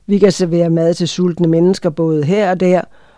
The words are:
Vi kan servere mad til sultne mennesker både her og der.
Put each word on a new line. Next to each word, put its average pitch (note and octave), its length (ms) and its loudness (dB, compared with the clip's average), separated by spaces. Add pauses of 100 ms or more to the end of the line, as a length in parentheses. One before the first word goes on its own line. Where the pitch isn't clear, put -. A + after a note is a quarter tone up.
Vi G3+ 120 0
kan F#3+ 140 4
servere E3+ 380 -2
mad E3 240 0
til E3+ 140 -4
sultne F3 400 -2
mennesker F3 420 0
både D#3 340 -2
her G3 260 0
og F3+ 100 -2
der. F3+ 200 2 (380)